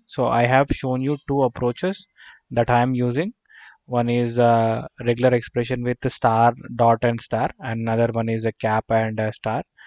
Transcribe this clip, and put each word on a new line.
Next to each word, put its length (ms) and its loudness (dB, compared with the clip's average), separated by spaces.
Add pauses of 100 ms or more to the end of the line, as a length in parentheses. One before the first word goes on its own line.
So 220 -2
I 160 2
have 280 4
shown 300 -4
you 160 -2 (100)
two 160 0
approaches 640 -4 (440)
that 180 0
I 120 4
am 120 0
using. 400 -2 (520)
One 220 -2
is, 300 0
uh, 500 2 (120)
regular 360 2
expression 480 -2
with 180 -2
the 100 -2
star, 420 4 (220)
dot 280 4
and 160 0
star, 300 -4 (100)
and 220 -6
another 320 0
one 160 -2
is 160 -2
a 60 -2
cap 380 -2
and 300 0
a 140 -2
star. 300 -6 (240)